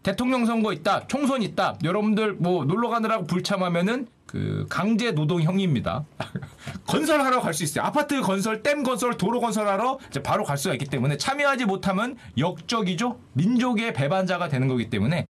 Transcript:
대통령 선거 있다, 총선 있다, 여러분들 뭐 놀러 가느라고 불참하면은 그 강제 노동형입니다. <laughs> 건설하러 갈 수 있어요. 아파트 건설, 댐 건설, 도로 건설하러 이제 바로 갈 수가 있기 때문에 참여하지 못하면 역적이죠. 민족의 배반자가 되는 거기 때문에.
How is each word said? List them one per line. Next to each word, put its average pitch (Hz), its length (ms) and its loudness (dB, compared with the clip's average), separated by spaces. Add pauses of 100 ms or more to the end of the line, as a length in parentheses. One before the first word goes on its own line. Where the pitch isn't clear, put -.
대통령 240 440 0
선거 220 280 2
있다, 165 340 0
총선 269 340 0
있다, 175 420 0
여러분들 208 500 2
뭐 175 320 2
놀러 214 240 2
가느라고 220 360 0
불참하면은 185 800 0 (200)
그 101 420 -4
강제 220 420 0
노동형입니다. 151 920 0 (140)
<laughs> - 720 -12
건설하러 269 540 2
갈 170 120 -2
수 165 100 -2
있어요. 120 220 -2
아파트 285 360 0
건설, 202 420 0
댐 294 200 2
건설, 247 340 0
도로 226 220 0
건설하러 220 600 0 (100)
이제 143 120 -6
바로 196 220 0
갈 143 140 -2
수가 170 180 -2
있기 143 100 -4
때문에 139 320 0
참여하지 277 480 0
못하면 196 520 0 (200)
역적이죠. 185 840 -2 (140)
민족의 226 600 2
배반자가 180 560 0
되는 131 180 2
거기 123 220 0
때문에. 117 360 0 (100)